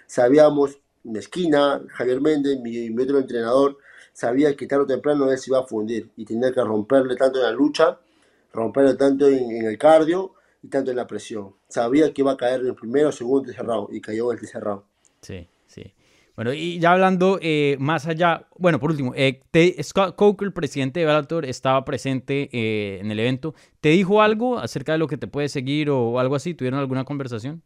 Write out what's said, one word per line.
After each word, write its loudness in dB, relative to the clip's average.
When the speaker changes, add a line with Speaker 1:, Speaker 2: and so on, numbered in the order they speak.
Speaker 1:
sabíamos, 4
mi -8
esquina, 0
Javier -4
Méndez, 0
mi, -8
mi -4
otro 0
entrenador, 0
sabía 0
que -10
tarde 0
o -4
temprano 0
él 0
se -12
iba 2
a -2
fundir -6
y -14
tenía -2
que 0
romperle 0
tanto 2
en 2
la 2
lucha, 2
romperle 2
tanto 4
en, 2
en -4
el -4
cardio 4
y -20
tanto -2
en -4
la -4
presión. -12
Sabía 2
que -4
iba 2
a -4
caer -2
en -2
el -4
primero, 0
segundo, -2
tercer -10
round -4
y -10
cayó -4
en -6
el -18
tercer -14
round. -6
Speaker 2:
Sí, -16
sí. -20
Bueno, -4
y -6
ya 4
hablando, 4
eh, 2
más -2
allá, 0
bueno, 2
por -2
último, -2
eh, 0
te-, 4
Scott -2
Coker, 2
el -6
presidente -4
de 2
Bellator, 0
estaba -2
presente, -4
eh, -2
en -6
el -4
evento. -2
¿Te 2
dijo 4
algo 2
acerca -6
de 0
lo 0
que -8
te -10
puede -4
seguir -2
o 0
algo 0
así? -6
¿Tuvieron -4
alguna -4
conversación? -8